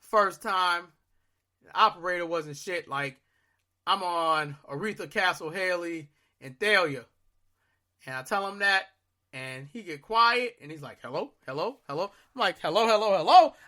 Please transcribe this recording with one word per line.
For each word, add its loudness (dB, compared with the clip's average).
First 2
time. 0
The -10
operator 0
wasn't -6
shit. -8
Like, -6
I'm 0
on 0
Aretha -8
Castle -2
Haley -4
and -18
Thalia. 2
And -10
I -6
tell -4
him -10
that, 2
and -12
he -14
get -12
quiet, 2
and -18
he's -14
like, -16
Hello, -6
hello, -6
hello. -6
I'm -10
like, 0
Hello, 2
hello, 4
hello. 8